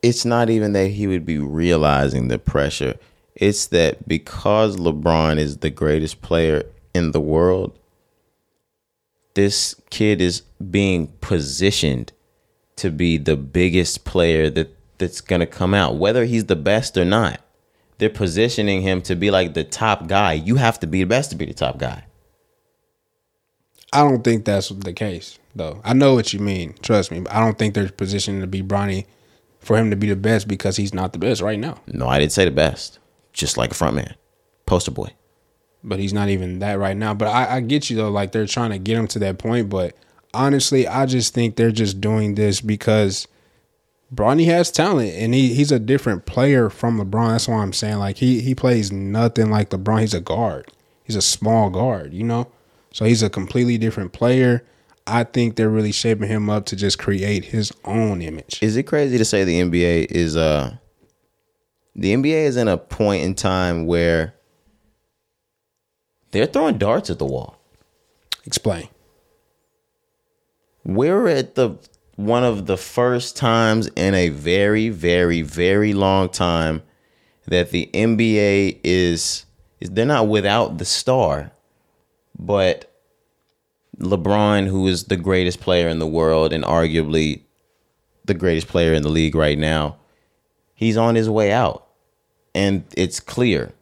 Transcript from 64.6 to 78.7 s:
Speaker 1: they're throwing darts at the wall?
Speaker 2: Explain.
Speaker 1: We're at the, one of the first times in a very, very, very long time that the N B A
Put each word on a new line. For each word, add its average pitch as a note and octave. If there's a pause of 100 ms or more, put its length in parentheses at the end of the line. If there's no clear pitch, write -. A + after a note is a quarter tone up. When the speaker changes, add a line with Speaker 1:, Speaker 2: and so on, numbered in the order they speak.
Speaker 1:
they're G#2+
throwing D4
darts G#2+
at E2
the D2
wall? C2 (840)
Speaker 2:
Explain. - (2000)
Speaker 1:
We're D#3+
at C3+
the, A2 (400)
one A#2
of G#2
the F#2+
first B2
times A2+ (100)
in F#2+
a F2+
very, G2+
very, F2
very F#2+
long F#2+
time E2 (640)
that F2
the F2
N A2
B A2
A G2+